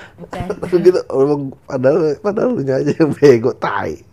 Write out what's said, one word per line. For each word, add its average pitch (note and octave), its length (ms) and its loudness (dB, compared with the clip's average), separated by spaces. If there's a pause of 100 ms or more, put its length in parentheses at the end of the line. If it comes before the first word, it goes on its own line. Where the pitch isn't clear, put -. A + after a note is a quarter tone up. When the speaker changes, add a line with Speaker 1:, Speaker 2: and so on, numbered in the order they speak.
(160)
Speaker 1:
Bukan. F3 300 -10 (100)
Speaker 2:
<laughs> - 60 -14
Tapi F3 220 -4
gitu, F3+ 180 4
emang C#3 640 -2
padahal, C3+ 340 0 (200)
padahal G#3+ 340 -2
lu G#3 100 -4
nya C3+ 160 -2
aja C#3+ 160 -2
yang D3+ 200 0
bego, A#2+ 400 4
tai. G2 600 -6